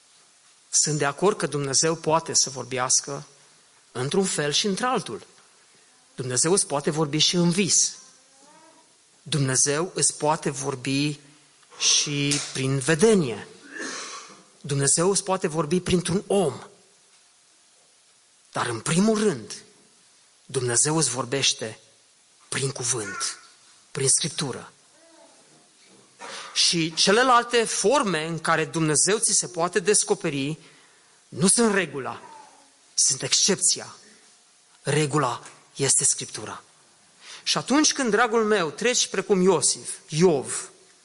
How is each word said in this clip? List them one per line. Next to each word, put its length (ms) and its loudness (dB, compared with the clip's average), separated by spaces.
sunt 280 0
de 60 0
acord 320 2
că 100 -4
Dumnezeu 480 0
poate 400 -2
să 160 0
vorbească 760 -4
într-un 320 0
fel 280 -2
și 140 0
într-altul. 600 -4
Dumnezeu 380 0
îți 140 2
poate 240 -2
vorbi 280 0
și 180 2
în 140 4
vis. 460 2
Dumnezeu 720 0
îți 220 -2
poate 340 0
vorbi 720 -4
și 600 0
prin 260 0
vedenie. 680 2
Dumnezeu 500 2
îți 140 0
poate 220 -2
vorbi 340 0
printr-un 460 0
om. 360 0
Dar 140 -4
în 140 -6
primul 380 4
rând, 440 -2
Dumnezeu 500 0
îți 140 0
vorbește 680 -4
prin 220 -4
cuvânt, 680 -6
prin 180 -2
Scriptură. 640 -2
Și 400 0
celelalte 720 4
forme 600 2
în 120 -4
care 260 0
Dumnezeu 540 2
ți 140 0
se 160 0
poate 300 -2
descoperi 800 0
nu 180 0
sunt 280 4
regula, 480 -4
sunt 280 0
excepția. 720 0
Regula 600 0
este 280 0
Scriptura. 580 -4
Și 160 0
atunci 340 4
când, 180 0
dragul 340 4
meu, 260 2
treci 360 0
precum 340 2
Iosif, 500 2
Iov 640 2